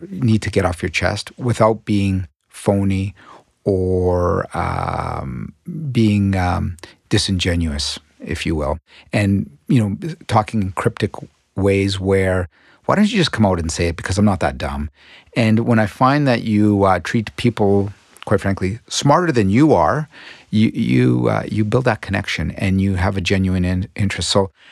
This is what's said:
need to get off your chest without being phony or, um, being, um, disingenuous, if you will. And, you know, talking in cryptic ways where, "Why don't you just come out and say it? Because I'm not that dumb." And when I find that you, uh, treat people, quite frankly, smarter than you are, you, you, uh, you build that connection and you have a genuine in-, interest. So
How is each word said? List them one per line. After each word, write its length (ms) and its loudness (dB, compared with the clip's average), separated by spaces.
need 320 0
to 80 -6
get 140 0
off 160 -4
your 100 -4
chest 480 -4
without 460 0
being 440 -2
phony 680 -2
or, 800 0
um, 960 -6
being, 440 2
um, 400 -2
disingenuous, 880 -2
if 240 -8
you 100 -2
will. 240 -4
And, 400 0
you 140 4
know, 320 -4
talking 340 0
in 120 -2
cryptic 420 -2
ways 420 0
where, 500 0
"Why 100 2
don't 160 2
you 60 -4
just 160 0
come 140 2
out 120 2
and 140 -4
say 160 -2
it? 80 -4
Because 220 -4
I'm 80 4
not 140 0
that 180 -2
dumb." 320 -6
And 260 2
when 180 2
I 80 2
find 400 2
that 160 2
you, 420 2
uh, 160 2
treat 360 -4
people, 540 2
quite 160 0
frankly, 460 -2
smarter 440 2
than 160 2
you 240 4
are, 360 2
you, 180 4
you, 600 2
uh, 200 -2
you 140 -2
build 220 0
that 160 0
connection 500 -4
and 300 0
you 140 0
have 200 0
a 60 -2
genuine 420 0
in-, 320 -2
interest. 320 -4
So 220 2